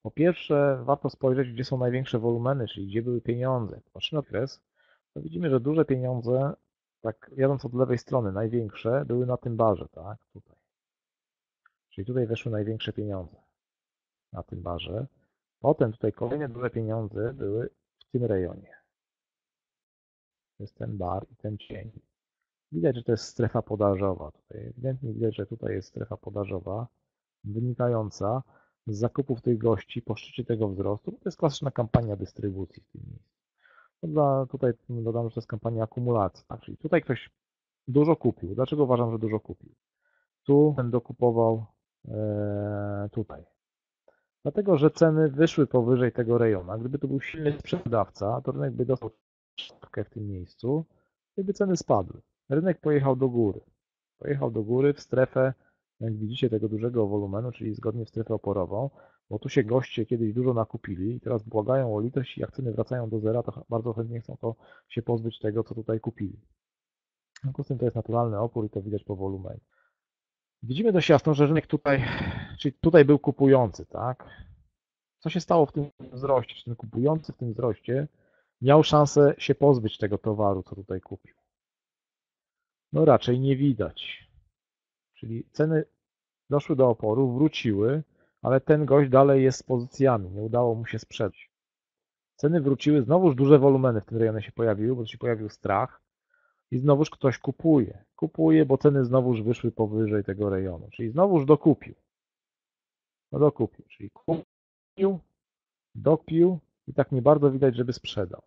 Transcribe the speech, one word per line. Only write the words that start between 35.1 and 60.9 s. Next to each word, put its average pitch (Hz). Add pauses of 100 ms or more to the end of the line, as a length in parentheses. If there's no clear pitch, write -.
że -
to 120
jest -
kampania 113
akumulacji. 117
Tak? 113
Czyli -
tutaj 156
ktoś - (580)
dużo 151
kupił. 104
Dlaczego 143
uważam, 120
że 113
dużo 107
kupił? - (680)
Tu 147
ten 123
dokupował, 113 (420)
e, 104
tutaj. 85 (1000)
Dlatego, 190
że 147
ceny 156
wyszły 151
powyżej 123
tego 120
rejonu. 98
A 110
gdyby 131
to 139
był 135
silny 151
sprzedawca, 117
to 131
rynek 135
by 120
dostał 127 (440)
czapkę -
w -
tym 107
miejscu, 113 (480)
gdyby 196
ceny 190
spadły. 101 (280)
Rynek 160
pojechał 139
do 127
góry. 117 (560)
Pojechał 139
do 113
góry 131
w 143
strefę, 131 (460)
jak 113
widzicie, 113
tego 110
dużego 110
wolumenu, 104
czyli 110
zgodnie 110
w -
strefę 113
oporową, 101 (400)
bo 107
tu 135
się 135
goście 117
kiedyś 113
dużo 127
nakupili 107